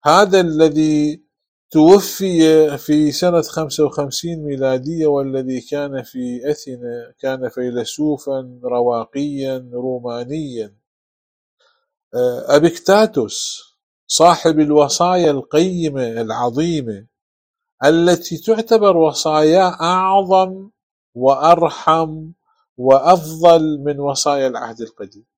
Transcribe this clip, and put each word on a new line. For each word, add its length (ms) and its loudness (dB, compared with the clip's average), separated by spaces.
هذا 360 4
الذي 800 0
توفي 1080 4
في 340 0
سنة 300 0
خمسة 420 -4
وخمسين 600 -6
ميلادية 640 -4
والذي 540 -4
كان 420 -8
في 480 -10
أثينا، 680 -12
كان 300 -6
فيلسوفاً 1160 -6
رواقياً 1080 -4
رومانياً، 1000 -8
آه، 420 0
أبيكتاتوس 1040 0
صاحب 540 2
الوصايا 680 2
القيمة 920 -2
العظيمة 840 -4
التي 540 2
تعتبر 580 2
وصايا 840 2
أعظم 880 0
وأرحم 1160 0
وأفضل 1040 4
من 220 -6
وصايا 460 -2
العهد 340 -8
القديم. 440 -16